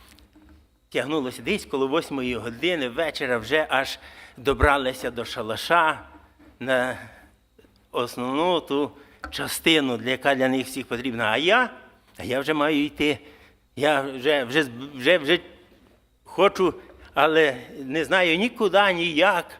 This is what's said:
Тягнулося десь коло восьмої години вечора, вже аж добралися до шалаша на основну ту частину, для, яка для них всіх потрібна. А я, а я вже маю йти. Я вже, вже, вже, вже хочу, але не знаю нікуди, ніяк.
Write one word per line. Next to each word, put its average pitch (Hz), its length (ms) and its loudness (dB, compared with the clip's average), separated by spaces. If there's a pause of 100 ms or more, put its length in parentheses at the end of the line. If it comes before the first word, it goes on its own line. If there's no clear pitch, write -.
(880)
Тягнулося 127 520 -4
десь 180 240 -4
коло 135 220 -2
восьмої 135 480 -2
години 123 540 -4
вечора, 139 480 -2
вже 139 320 0
аж 135 300 -2 (380)
добралися 135 720 2
до 117 140 -8
шалаша 139 760 0 (600)
на 127 380 0 (920)
основну 135 680 -2
ту 139 300 -2 (400)
частину, 139 680 0
для, 113 140 -6
яка 135 240 0
для 131 120 2
них 131 200 -2
всіх 131 200 -10
потрібна. 120 440 -4
А 113 60 2
я, 214 320 2 (480)
а 87 60 -14
я 120 160 -2
вже 143 140 -2
маю 147 320 2
йти. 147 340 -2 (560)
Я 143 260 2
вже, 135 420 0
вже, 139 220 0 (300)
вже, 139 220 4
вже 160 220 2 (840)
хочу, 185 500 2 (400)
але 151 440 4 (220)
не 139 260 -4
знаю 170 320 2
нікуди, 202 560 2
ніяк. 170 520 2 (140)